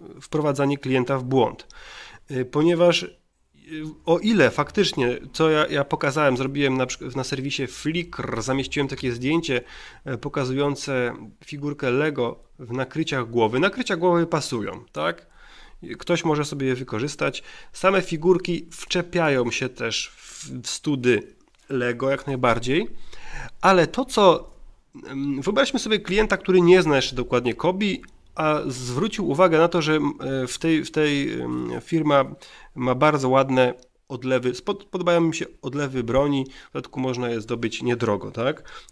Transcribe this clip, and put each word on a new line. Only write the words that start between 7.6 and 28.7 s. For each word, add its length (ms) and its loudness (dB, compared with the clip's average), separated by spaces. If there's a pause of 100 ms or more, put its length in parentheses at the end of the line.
Flickr, 760 -6
zamieściłem 460 -2
takie 240 -4
zdjęcie, 480 -2 (440)
e, 140 -6
pokazujące 960 -2 (300)
figurkę 460 -6
Lego 540 -2 (140)
w 140 -12
nakryciach 580 -4
głowy. 300 2
Nakrycia 360 0
głowy 300 2
pasują, 640 -4
tak? 340 -6 (720)
Ktoś 260 -2
może 200 0
sobie 220 -4
je 80 0
wykorzystać. 680 -6 (300)
Same 300 2
figurki 680 0
wczepiają 800 0
się 180 -4
też 480 -6
w, 340 -18 (120)
w 80 -10
study 640 0 (340)
Lego 420 -2
jak 160 -2
najbardziej, 600 0 (720)
ale 260 6
to, 180 -4
co, 460 4 (560)
em, 360 -4
wyobraźmy 360 0
sobie 200 0
klienta, 380 0
który 240 4
nie 220 8
zna 140 4
jeszcze 200 0
dokładnie 380 0
Kobi, 480 -2 (320)
a 320 0
zwrócił 640 -4